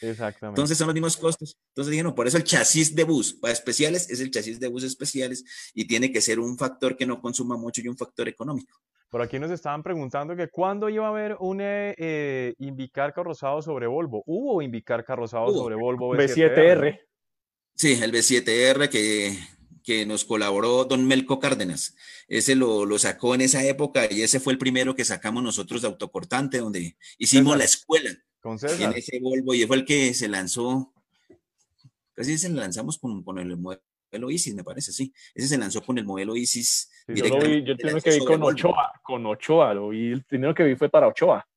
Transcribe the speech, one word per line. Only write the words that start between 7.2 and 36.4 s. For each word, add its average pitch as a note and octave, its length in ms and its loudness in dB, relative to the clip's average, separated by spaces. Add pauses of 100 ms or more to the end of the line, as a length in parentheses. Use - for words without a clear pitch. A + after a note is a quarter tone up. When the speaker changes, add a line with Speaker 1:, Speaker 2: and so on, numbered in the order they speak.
Speaker 2:
consuma B2 360 -6
mucho A#2 240 -6
y A#2+ 80 -8
un B2 80 -8
factor - 320 -6
económico. - 500 -10 (300)
Speaker 1:
Por A#2+ 140 -4
aquí C3+ 160 -6
nos D#3+ 140 -6
estaban D3+ 300 -8
preguntando D3+ 540 -6
que E3+ 120 -6
cuándo G3+ 420 -2
iba G#3+ 160 -4
a G#3+ 40 -2
haber G#3+ 280 -6
un, F#3+ 240 -4
eh, G3+ 340 -4
eh, C#3+ 640 -4
Invicar C#3 560 -6
carrozado D#3 480 -6
sobre C3+ 240 -6
Volvo. B2+ 400 -4
Hubo G#3 340 -2
Invicar A#2 440 -4
carrozado A#2 420 -4
Speaker 2:
Hubo. F3 160 2
Speaker 1:
sobre A2 140 -4
Volvo B2 320 -2
Speaker 3:
V C3+ 200 2
siete D#3 160 4
R. D#3 60 8
Speaker 1:
V B2+ 60 2
siete E3 160 10
R. D3 360 0 (640)
Speaker 2:
Sí, C3 280 4
el A2+ 80 -2
V A#2 120 2
siete A#2+ 480 4
R C#3 200 4
que, G#2 480 0 (440)
que A2 220 0
nos G#2 200 -4
colaboró A2 600 2
don C3 220 2
Melco C3 320 2
Cárdenas. G#2 560 -4 (320)
Ese A2+ 300 2
lo, A2 300 2
lo G#2 120 0
sacó B2 360 0
en C3 80 2
esa C3+ 220 2
época C3+ 460 0
y G#2 120 0
ese A2+ 180 2
fue C3 140 0
el C3 40 -2
primero C3 380 0
que B2 80 -2
sacamos A2 380 -4
nosotros A2+ 400 -4
de A#2 60 -2
autocortante, B2 720 -4
donde F#2+ 380 -6 (220)
hicimos C3+ 340 6
Speaker 1:
César. C#3+ 60 4
Speaker 2:
la A#2 60 4
escuela D3 460 0 (300)
Speaker 1:
Con A2+ 120 -10
Speaker 2:
en A2 60 -10
Speaker 1:
César. C#3 380 -2
Speaker 2:
ese B2 240 -8
Volvo C3 340 -2
y A2+ 120 4
fue C3 100 4
el C3 80 2
que C3+ 300 2
se A#2+ 120 -2
lanzó, A#2+ 680 -2 (1200)
casi D3 240 -2
se F#3 100 -2
lanzamos A#2 500 -4
con, G#2 240 -8
con F#2+ 160 -10
el F2+ 200 -6
modelo G2 720 -10
Isis, D#3 240 -4
me F2+ 100 -12
parece, C3+ 260 -10
sí. C3+ 220 -6 (220)
Ese C3 140 -4
se C#3+ 100 0
lanzó G#2 260 -4
con B2 140 -4
el G#2+ 80 -6
modelo G2 280 -6
Isis A#2+ 560 -2 (160)